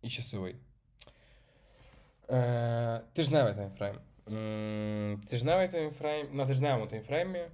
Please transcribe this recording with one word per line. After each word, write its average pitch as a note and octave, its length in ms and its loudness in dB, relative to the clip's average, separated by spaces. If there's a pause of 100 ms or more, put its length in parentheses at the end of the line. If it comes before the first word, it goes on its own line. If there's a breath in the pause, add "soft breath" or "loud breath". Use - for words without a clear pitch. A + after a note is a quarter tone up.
і - 80 -4
часовий. G2+ 460 -4 (1700 soft breath)
Е, A#2 720 2 (120)
тижневий C#3 400 4
таймфрейм. G2+ 420 -4 (340)
М, G#2+ 1000 -2
тижневий D#3+ 400 2
таймфрейм, D3+ 680 -2
на C#3 100 0
тижневому C3 420 2
таймфреймі D#3+ 520 -2 (140)